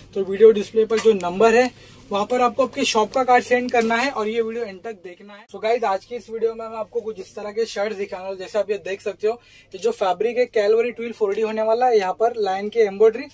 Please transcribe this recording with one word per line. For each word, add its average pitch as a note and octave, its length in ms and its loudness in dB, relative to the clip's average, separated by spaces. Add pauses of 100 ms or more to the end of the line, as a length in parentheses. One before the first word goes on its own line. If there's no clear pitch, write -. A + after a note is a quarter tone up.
(140)
तो G3 100 -2
video G3 280 6
display G#3+ 340 2
पर A3 140 0
जो A3 140 6
नंबर F#3+ 420 2
है, - 400 0 (160)
वहाँ G3+ 140 -2
पर B3 160 0
आपको A#3+ 220 2
आपके C4 200 -4
shop G#3+ 300 0
का C4 100 2
card B3 200 4
send B3 280 0
करना A3+ 240 0
है C4 160 -2
और G#3+ 160 -4
ये A#3 140 -2
video A3+ 240 -6
end F#3+ 160 -12
तक A3+ 120 -10
देखना G3 400 -18
है। G#3 140 -20
So G3 160 -14
guys, A3+ 200 0
आज G3 220 -2
की A#3+ 100 -12
इस A3+ 140 -14
video A3+ 240 -4
में A3+ 140 -10
मैं A3+ 100 -12
आपको A3+ 240 -8
कुछ G#3+ 180 -10
इस - 160 -18
तरह G#3 160 -10
के A3 140 -4
shirts G#3+ 300 -4
दिखाने G3 280 -8
वाला G3 100 -8
हूँ। F#3+ 60 -12
जैसे F#3 200 -4
आप G3 120 -2
ये G3+ 60 -4
देख F#3 240 -10
सकते G3+ 260 -4
हो, A#3 140 -2 (320)
ये F#3+ 40 -12
जो A3 140 -2
fabric G#3 460 -2
है, B3 80 2
Calvary A3+ 460 2
ट्विल A#3 200 -10
फ़ोर G3+ 240 -2
डी A3+ 60 -2
होने G#3+ 200 -2
वाला A3+ 260 2
है। A#3 100 4
यहाँ F#3 160 0
पर A#3 240 0
line G3 320 -2
के A3+ 100 -2
एम्ब्रॉयडरी G#3+ 440 4 (100)